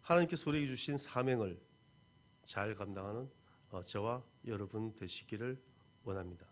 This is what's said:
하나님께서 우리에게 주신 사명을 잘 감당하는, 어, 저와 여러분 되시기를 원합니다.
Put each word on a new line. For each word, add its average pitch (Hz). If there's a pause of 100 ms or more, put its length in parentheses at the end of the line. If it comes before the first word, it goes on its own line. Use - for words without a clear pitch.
하나님께서 170
우리에게 147
주신 135
사명을 123 (800)
잘 104
감당하는, 101 (400)
어, 92
저와 113 (220)
여러분 107
되시기를 117 (400)
원합니다. 90